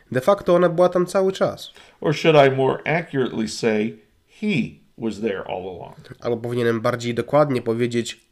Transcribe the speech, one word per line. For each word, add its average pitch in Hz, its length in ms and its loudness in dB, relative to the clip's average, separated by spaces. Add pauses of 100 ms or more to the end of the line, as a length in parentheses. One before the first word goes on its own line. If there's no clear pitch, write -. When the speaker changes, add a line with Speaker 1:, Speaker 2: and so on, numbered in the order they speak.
(120)
Speaker 1:
De 127 80 0
facto 196 340 2
ona 180 140 4
była 175 200 2
tam 175 180 0
cały 190 260 0
czas. 151 400 -4 (280)
Speaker 2:
Or 160 160 0
should 160 200 4 (100)
I 131 100 2
more 135 280 0
accurately 131 640 -2
say, 110 460 -2 (460)
he 208 160 -2 (420)
was 104 220 -6
there 101 260 -4
all 92 160 -8
along? 92 340 -12 (240)
Speaker 1:
Albo 120 160 -4
powinienem 117 440 -2
bardziej 120 340 -2
dokładnie 131 480 0
powiedzieć, 117 580 -4 (120)